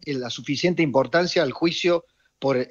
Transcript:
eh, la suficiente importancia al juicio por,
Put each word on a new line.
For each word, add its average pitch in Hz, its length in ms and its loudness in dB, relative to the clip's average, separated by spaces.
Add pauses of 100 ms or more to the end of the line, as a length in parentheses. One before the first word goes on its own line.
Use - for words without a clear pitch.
eh, 147 100 -6
la 123 160 -6
suficiente 147 520 -2
importancia 160 600 2
al 127 80 -2
juicio 170 520 0 (360)
por, 127 300 0